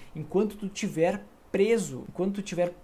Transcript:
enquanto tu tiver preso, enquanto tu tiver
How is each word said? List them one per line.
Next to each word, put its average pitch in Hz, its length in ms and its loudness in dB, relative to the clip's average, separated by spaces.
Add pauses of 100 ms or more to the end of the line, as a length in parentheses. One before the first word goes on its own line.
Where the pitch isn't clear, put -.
(160)
enquanto 190 420 0
tu 202 100 -6
tiver 185 560 0 (280)
preso, 190 580 2
enquanto 196 260 -2
tu 202 60 -6
tiver 175 320 0 (100)